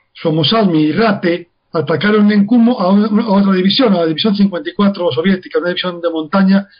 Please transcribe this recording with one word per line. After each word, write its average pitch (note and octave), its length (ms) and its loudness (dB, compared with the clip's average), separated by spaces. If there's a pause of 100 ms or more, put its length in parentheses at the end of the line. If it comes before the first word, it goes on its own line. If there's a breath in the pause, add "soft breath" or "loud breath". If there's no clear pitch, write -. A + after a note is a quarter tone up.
(140)
Suomussalmi E3 680 0
y D3+ 80 0
Rate, F#3+ 580 -2 (240)
atacaron G#3 580 0
en G3+ 140 2
Kumo A#3+ 340 2
a, F#3 120 0
un-, G#3 280 2
a A#3 100 -2
otra G3 240 2
división, G3 400 0
a F3+ 40 2
la E3+ 80 0
división D#3+ 300 -2
cincuenta G3 340 -2
y - 40 -10
cuatro G3 380 -2
soviética, F#3 480 -2
una F3 100 -2
división F3 320 -6
de E3+ 80 -4
montaña F#3+ 580 0 (120 soft breath)